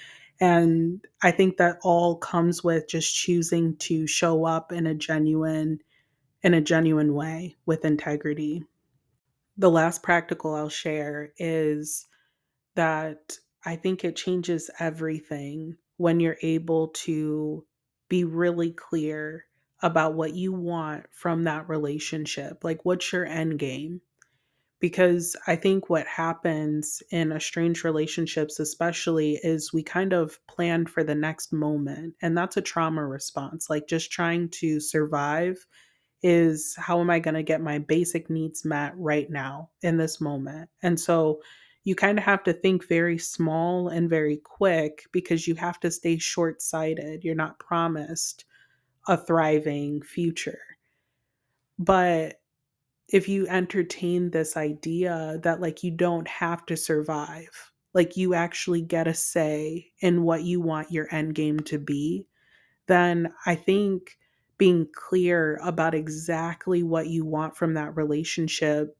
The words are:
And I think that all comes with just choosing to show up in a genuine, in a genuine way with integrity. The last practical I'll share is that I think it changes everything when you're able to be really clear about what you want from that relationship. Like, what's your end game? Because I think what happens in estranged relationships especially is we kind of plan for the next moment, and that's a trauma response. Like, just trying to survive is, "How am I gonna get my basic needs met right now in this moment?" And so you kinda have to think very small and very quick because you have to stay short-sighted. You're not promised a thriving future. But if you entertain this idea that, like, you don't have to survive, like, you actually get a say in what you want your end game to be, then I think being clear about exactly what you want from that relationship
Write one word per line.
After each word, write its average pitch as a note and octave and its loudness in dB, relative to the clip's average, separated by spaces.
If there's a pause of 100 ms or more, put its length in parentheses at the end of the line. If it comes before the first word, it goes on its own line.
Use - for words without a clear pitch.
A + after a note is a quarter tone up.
(380)
And E3+ 4 (180)
I F3 8
think F#3 2
that F3 4
all E3+ 4
comes E3+ 0
with E3 0
just D#3+ -2
choosing E3+ 0
to D#3+ -2
show D#3+ 2
up D#3+ 0
in E3+ -2
a D#3+ 0
genuine, D#3 0 (640)
in F3 6
a D#3+ 6
genuine D#3 4
way D#3+ -6 (100)
with D#3+ 0
integrity. D3+ -2 (960)
The F#3+ 6
last E3 4
practical E3 0
I'll D3+ -4
share D3 -6
is D#3 -2 (680)
that D#3 -2 (260)
I E3 -6
think F#3 -2
it E3+ -2
changes F3 -2
everything D#3 -6 (220)
when E3+ 4
you're E3 2
able D#3+ 0
to D#3 -4 (420)
be F3+ 2
really E3+ 0
clear D#3 -6 (380)
about D#3+ 2
what D#3+ -2
you F#3 -2
want E3+ -6
from E3+ -2
that D#3+ -2
relationship. D3+ -6
Like, E3 -2
what's F3+ 0
your F3+ -2
end D#3+ -2
game? D3 -6 (800)
Because F3 2 (100)
I E3+ 2
think F#3+ 2
what D#3 2
happens D#3 -2
in D#3+ 0
estranged E3+ -2
relationships D#3 -2
especially D#3+ 0
is D#3+ 0
we D#3+ 2
kind F#3 0
of E3 0
plan E3+ 0
for D#3+ 0
the D3+ -2
next D#3 -4
moment, D3+ -4
and E3 0
that's F3 -2
a F#3+ -2
trauma D#3+ -2
response. C#3 -8
Like, D3+ -2
just D#3+ -2
trying E3+ 0
to D#3 -2
survive D3+ -2 (560)
is, E3 4
"How F3 0
am F3 2
I E3+ 4
gonna D#3+ -2
get D#3 0
my D3+ -4
basic E3 0
needs D#3+ -4
met D3 -2
right D3+ 0
now C#3+ -8 (100)
in E3 2
this D#3+ 0
moment?" D3 -6 (140)
And F3 2
so D#3+ 2 (420)
you F#3+ 0
kinda G3+ 2
have G3 4
to F3+ 4
think F3+ 2
very E3+ 2
small E3 -2
and E3 0
very D3+ 2
quick D#3+ 0
because E3+ -2
you D#3+ 2
have F3 -6
to E3+ 0
stay E3 -2
short-sighted. D#3+ -4
You're E3 -2
not D#3 -4
promised E3 -4 (640)
a F#3 4
thriving D3+ 0
future. - -4 (1160)
But F3 4 (720)
if F#3+ 4
you G3 0
entertain F3+ 0
this D#3+ -2
idea D#3+ -4
that, E3+ 0
like, E3 -4
you F3 -2
don't E3+ 0
have E3+ -4
to E3 -4
survive, D#3 -4 (220)
like, F3+ 2
you F#3 2
actually E3+ 0
get E3 0
a D#3+ 0
say D#3 -2 (100)
in F3 4
what E3 2
you F3 0
want D#3 -2
your D#3 -2
end D#3 -2
game D3+ 0
to D3+ -4
be, D3 -4 (600)
then F3 4 (140)
I F3 2
think F#3+ 0 (400)
being F3 6
clear F3 2
about E3 0
exactly E3 -2
what D#3+ 0
you E3 -2
want D#3 -4
from D#3+ 0
that D3+ -4
relationship D3+ 0